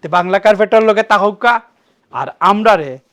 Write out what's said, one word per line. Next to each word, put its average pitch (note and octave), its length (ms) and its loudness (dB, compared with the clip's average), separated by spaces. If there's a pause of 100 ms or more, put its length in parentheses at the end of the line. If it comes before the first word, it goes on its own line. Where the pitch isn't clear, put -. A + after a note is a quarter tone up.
তো E3+ 60 -12
বাংলা F3+ 300 -2
কার্পেটের G#3+ 440 2
লগে A3 200 0
তাহৌকা G#3+ 580 -2 (500)
আর C3+ 160 -8 (140)
আমরারে F#3 580 0 (140)